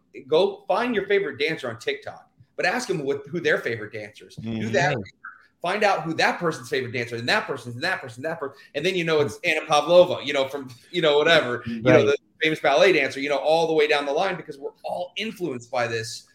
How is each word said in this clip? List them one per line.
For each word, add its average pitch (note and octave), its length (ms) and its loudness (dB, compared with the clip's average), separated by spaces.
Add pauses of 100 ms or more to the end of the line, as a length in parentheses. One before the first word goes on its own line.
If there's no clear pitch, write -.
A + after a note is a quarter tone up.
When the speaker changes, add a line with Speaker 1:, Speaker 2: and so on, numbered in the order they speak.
(280)
Speaker 1:
go F#3+ 380 2
find A#3 280 0
your F#3+ 120 -2
favorite G3 320 0
dancer D3+ 300 -2
on A2+ 100 -10
TikTok, - 520 -8 (260)
but D3+ 80 -2
ask A#3 240 -2
them E3 160 -2
what, C#3 220 -4
who E3+ 120 -6
their D3+ 200 0
favorite G#2+ 340 -6
dancer G#2 360 -14
is. - 80 -20
Do A2 120 -10
Speaker 2:
Mm-hmm. A2 240 -4
Speaker 1:
that. E3+ 240 2
Speaker 3:
Right. G#2 80 -8 (560)
Speaker 1:
Find G3+ 240 -2
out F3+ 200 2
who D#3+ 100 -6
that A3+ 240 0
person's D#3 320 -4
favorite B2 220 -4
dancer A#2+ 240 -4
and A#2 120 -6
that G3+ 180 0
person's B2 280 -10
and B2+ 100 -8
that F3+ 160 -4
person, B2 220 -14
that E3 180 -6
person. C3+ 160 -8 (180)
And D3 120 -2
then, F#3 80 0
you F3 100 -2
know, D#3+ 160 2
it's - 240 -2
Anna D#3 220 0
Pavlova, D3+ 580 6
you C#3 80 -4
know, C3+ 160 0
from, C3+ 220 -10 (200)
you F3 120 -2
know, D3 160 4
whatever, C#3+ 480 4
you A#2 160 -6
know, B2 80 4
Speaker 3:
Right. B2 160 8
Speaker 1:
the C#3 100 2 (260)
famous D#3 180 0
ballet D#3+ 320 6
dancer, C3+ 280 0
you C#3 80 -4
know, C#3+ 100 0
all D#3+ 280 2
the D#3+ 80 0
way D3+ 140 6
down C#3+ 180 2
the C#3 60 -2
line, F#3 240 0
because D#3 220 -14
we're C#3 120 -10 (140)
all F3 320 -6
influenced F3 540 -8
by B2 160 -2
this, A2+ 480 -8